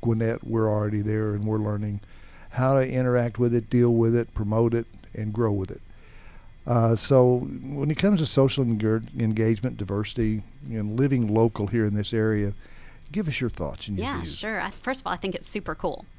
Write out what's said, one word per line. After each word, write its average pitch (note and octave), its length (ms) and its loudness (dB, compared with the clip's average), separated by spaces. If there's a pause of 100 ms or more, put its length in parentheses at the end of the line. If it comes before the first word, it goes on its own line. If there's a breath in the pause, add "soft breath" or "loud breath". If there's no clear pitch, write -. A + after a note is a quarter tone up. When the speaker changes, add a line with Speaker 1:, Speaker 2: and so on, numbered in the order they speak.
Speaker 1:
Gwinnett, A2+ 460 0
we're A2 220 2
already G#2 320 0
there, G#2+ 320 -2
and G#2 120 -4
we're G#2+ 120 0
learning G#2 420 -4 (520 loud breath)
how C3 280 2
to C3 100 2
interact B2 480 0
with A#2+ 160 2
it, A#2 160 0
deal A#2+ 240 6
with A2+ 220 4
it, A#2 180 0
promote A2+ 400 2
it, A#2 120 0 (280)
and G#2+ 200 -6
grow A2 180 2
with G2 200 -2
it. - 100 -12 (840 soft breath)
Uh, A#2 300 4
so B2 440 6 (240)
when C#3+ 280 -2
it D3+ 60 0
comes G3 220 4
to D#3 60 2
social C3+ 380 4
engur-, A2 400 2 (160)
engagement, A2+ 580 0
diversity, G#2 680 -2 (260)
and G#2+ 300 -4
living B2+ 340 2
local A2 340 2
here A2 180 0
in G#2 100 0
this G#2 180 -2
area, G#2+ 400 0 (580 loud breath)
give G3+ 160 -4
us C#3 140 -4
your B2 80 -2
thoughts D#2 380 -8
and G2+ 100 -6
your G#3+ 80 -4
Speaker 2:
Yeah, C4+ 120 -4
Speaker 1:
views. E2+ 200 -4
Speaker 2:
sure. G#3+ 240 -4
I, - 80 -6
first - 320 -6
of - 60 -8
all, F3+ 60 -2
I F3+ 40 -6
think F#3+ 180 -6
it's - 140 -8
super F3 260 -6
cool. - 300 -6 (140)